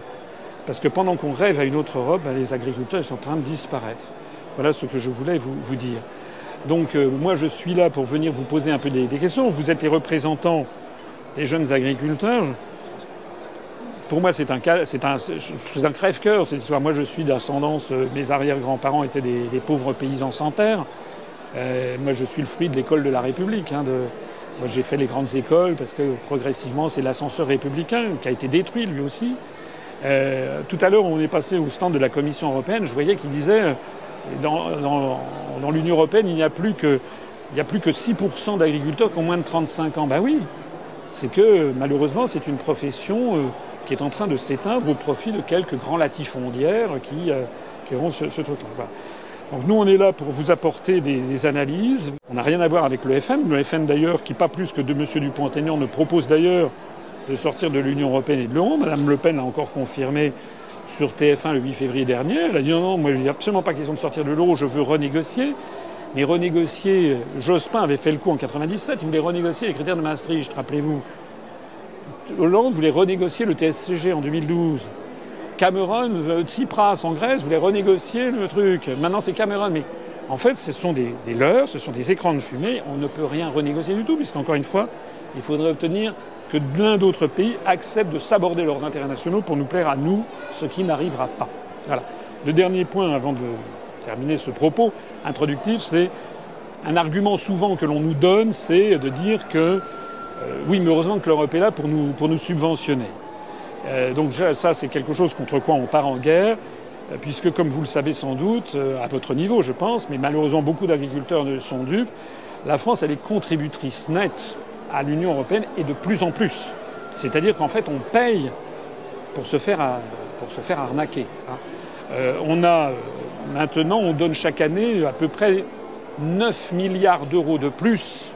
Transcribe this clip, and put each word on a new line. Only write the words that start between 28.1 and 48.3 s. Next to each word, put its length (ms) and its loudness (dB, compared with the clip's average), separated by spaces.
qui 80 -4
a 20 0
été 180 -2
détruit 380 0
lui 140 -4
aussi. 340 -4
Euh, 640 0
tout 120 -4
à 80 6
l'heure, 160 6
on 160 2
est 80 2
passé 300 0
au 100 0
stand 240 0
de 60 2
la 100 4
Commission 420 -2
européenne. 360 0
Je 80 -8
voyais 220 2
qu'il 120 -8
disait, 320 4
euh, 120 4
dans, 280 0
dans, 400 0
dans 100 -2
l'Union 260 2
européenne, 320 6
il 60 0
n'y 80 2
a 80 4
plus 220 0
que, 260 4
il 20 -12
n'y 60 0
a 40 -2
plus 160 -2
que 120 2
six 220 0
pour 240 0
cent 180 -2
d'agriculteurs 560 2
qui 60 -4
ont 40 2
moins 140 2
de 60 0
trente-cinq 560 -2
ans. 80 0
Ben 140 2
oui, 180 4
c'est 180 -6
que, 460 8
malheureusement, 500 2
c'est 200 -6
une 100 -2
profession, 800 -2
euh, 40 2
qui 80 -4
est 80 -2
en 80 -2
train 160 -4
de 100 0
s'éteindre 540 -2
au 40 2
profit 380 -4
de 80 -2
quelques 360 0
grands 200 -4
latifondières 960 0
qui, 280 -4
euh, 140 0
qui 80 -6
auront 160 0
ce, 180 -4
ce 140 -6